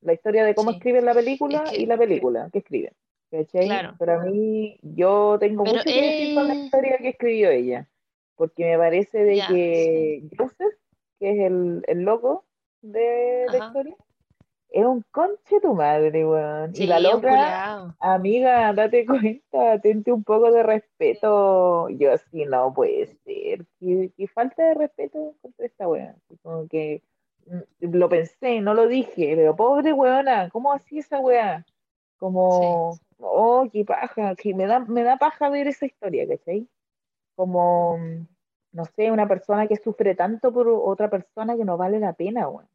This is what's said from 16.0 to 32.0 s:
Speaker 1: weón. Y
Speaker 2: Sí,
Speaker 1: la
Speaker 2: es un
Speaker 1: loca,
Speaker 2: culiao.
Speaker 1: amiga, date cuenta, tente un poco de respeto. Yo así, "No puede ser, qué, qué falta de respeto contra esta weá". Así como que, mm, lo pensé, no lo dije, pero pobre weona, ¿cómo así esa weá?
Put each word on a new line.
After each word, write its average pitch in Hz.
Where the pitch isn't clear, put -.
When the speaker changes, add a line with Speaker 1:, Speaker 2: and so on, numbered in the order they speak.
Speaker 1:
weón. 156
Y 185
Speaker 2:
Sí, -
Speaker 1:
la 170
Speaker 2:
es 202
un 233
Speaker 1:
loca, -
Speaker 2:
culiao. 208
Speaker 1:
amiga, 214
date 220
cuenta, 233
tente 214
un 220
poco 226
de 233
respeto. 190
Yo 139
así, 151
"No 131
puede 123
ser, -
qué, 185
qué 196
falta 262
de 320
respeto 302
contra 247
esta 202
weá". -
Así -
como 165
que, 151
mm, 175
lo 180
pensé, 233
no 202
lo 226
dije, 185
pero 156
pobre 277
weona, 262
¿cómo 254
así 285
esa 294
weá? 226